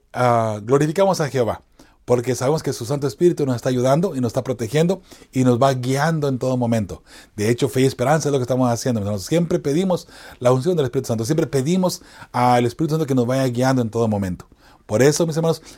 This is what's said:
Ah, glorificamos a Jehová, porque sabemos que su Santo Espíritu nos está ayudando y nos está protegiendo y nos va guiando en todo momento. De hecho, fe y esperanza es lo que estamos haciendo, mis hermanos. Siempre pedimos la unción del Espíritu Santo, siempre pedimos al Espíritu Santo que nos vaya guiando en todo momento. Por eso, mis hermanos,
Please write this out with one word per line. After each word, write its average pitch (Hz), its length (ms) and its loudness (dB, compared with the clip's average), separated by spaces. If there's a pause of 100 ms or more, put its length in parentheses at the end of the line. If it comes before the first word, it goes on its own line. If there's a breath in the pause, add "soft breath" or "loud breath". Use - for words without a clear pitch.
(200)
Ah, 113 440 2
glorificamos 151 580 2
a 143 80 -2
Jehová, 113 320 -2 (420 soft breath)
porque 123 300 0
sabemos 143 300 -2
que 139 100 -4
su 120 120 -8
Santo 139 200 -4
Espíritu 165 400 2
nos 131 100 -2
está 127 140 -4
ayudando 135 460 2
y 127 60 -4
nos 120 80 0
está 117 140 -2
protegiendo 135 600 -2 (280 loud breath)
y 131 120 0
nos 123 180 4
va 135 140 4
guiando 143 520 -2
en 131 120 -2
todo 127 180 -2
momento. 113 460 -2 (320 loud breath)
De 104 160 0
hecho, 123 180 0
fe 131 120 0
y 135 40 4
esperanza 139 440 0
es - 20 0
lo 139 80 2
que 123 40 -2
estamos 127 280 0
haciendo, 117 280 -2
mis 98 60 -4
hermanos. 101 200 -4
Siempre 170 340 0
pedimos 170 480 -2 (320 loud breath)
la 123 120 2
unción 131 240 0
del 147 100 0
Espíritu 123 240 -4
Santo, 113 140 -2
siempre 156 220 0
pedimos 175 560 -2 (300 loud breath)
al 123 340 4
Espíritu 151 300 -2
Santo 160 100 0
que 135 80 -2
nos 123 140 2
vaya 131 160 0
guiando 127 400 0
en 110 80 -4
todo 117 160 0
momento. 98 400 -4 (400 soft breath)
Por 113 160 2
eso, 151 240 4
mis 156 80 -4
hermanos, 160 260 0 (160 loud breath)